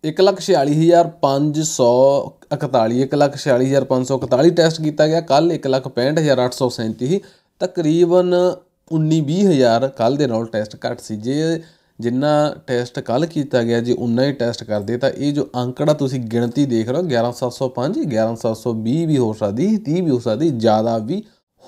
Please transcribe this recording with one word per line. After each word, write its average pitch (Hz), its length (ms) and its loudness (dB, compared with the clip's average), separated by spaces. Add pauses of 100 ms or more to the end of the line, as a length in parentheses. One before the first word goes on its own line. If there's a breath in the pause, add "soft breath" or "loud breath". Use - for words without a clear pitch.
ਇੱਕ 156 180 -2
ਲੱਖ 190 200 4
ਛਿਆਲੀ 147 320 2
ਹਜ਼ਾਰ 165 340 6
ਪੰਜ 147 540 0
ਸੌ 135 720 2 (220)
ਇਕਤਾਲੀ, 123 480 0
ਇੱਕ 139 140 -2
ਲੱਖ 143 220 0
ਛਿਆਲੀ 131 280 2
ਹਜ਼ਾਰ 135 180 2
ਪੰਜ 127 240 -2
ਸੌ 135 100 -2
ਇਕਤਾਲੀ 131 320 2
ਟੈਸਟ 160 320 2
ਕੀਤਾ 151 260 0
ਗਿਆ। 160 140 0
ਕੱਲ੍ਹ 165 320 2
ਇੱਕ 143 140 -6
ਲੱਖ 131 200 0
ਪੈਂਹਠ 135 320 0
ਹਜ਼ਾਰ 131 260 2
ਅੱਠ 123 80 -4
ਸੌ 127 160 -2
ਸੈਂਤੀ 113 380 -6
ਸੀ, 190 140 0 (380 loud breath)
ਤਕਰੀਬਨ 175 760 2 (560)
ਉੱਨੀ 160 300 2
ਵੀਹ 180 280 2
ਹਜ਼ਾਰ 127 380 4
ਕੱਲ੍ਹ 131 300 0
ਦੇ 147 100 2
ਨਾਲੋਂ 113 180 -2
ਟੈਸਟ 107 300 -6
ਘੱਟ 120 240 -8
ਸੀ। 107 180 -10
ਜੇ 156 440 -4 (380 loud breath)
ਜਿੰਨਾ 147 560 0 (120)
ਟੈਸਟ 123 320 -4
ਕੱਲ੍ਹ 131 260 -2
ਕੀਤਾ 139 380 -2
ਗਿਆ, 117 160 0
ਜੇ 120 140 0
ਉਨਾ 120 320 0
ਹੀ 143 60 0
ਟੈਸਟ 120 320 -4
ਕਰਦੇ, 104 340 -4
ਤਾਂ 139 120 0
ਇਹ 143 240 -4
ਜੋ 143 220 -4
ਅੰਕੜਾ 123 380 -2
ਤੁਸੀਂ 139 260 -2
ਗਿਣਤੀ 120 460 -2
ਦੇਖ 113 240 -2
ਰਹੇ 143 120 -2
ਹੋ, - 20 -2
ਗਿਆਰਾਂ 120 280 0
ਸੱਤ - 220 -6
ਸੌ 131 160 -4
ਪੰਜ, 156 300 -4
ਗਿਆਰਾਂ 113 360 -2
ਸੱਤ 113 220 -4
ਸੌ 120 160 -4
ਵੀਹ 120 340 -2
ਵੀ 151 100 0
ਹੋ 113 160 0
ਸਕਦੀ, 120 440 -2
ਤੀਹ 175 260 -2
ਵੀ 165 60 0
ਹੋ 123 100 0
ਸਕਦੀ, 120 300 -2
ਜ਼ਿਆਦਾ 113 480 2
ਵੀ 135 260 -6 (440 soft breath)